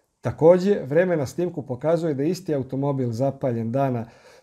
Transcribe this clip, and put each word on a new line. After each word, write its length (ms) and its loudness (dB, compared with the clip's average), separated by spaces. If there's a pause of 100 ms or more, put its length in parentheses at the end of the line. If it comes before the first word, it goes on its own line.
(200)
Takođe, 640 4
vreme 320 2
na 100 -2
snimku 360 -6
pokazuje 520 -2
da 80 -2
je 80 0
isti 240 -4
automobil 560 -2
zapaljen 600 -2
dana, 320 -2 (380)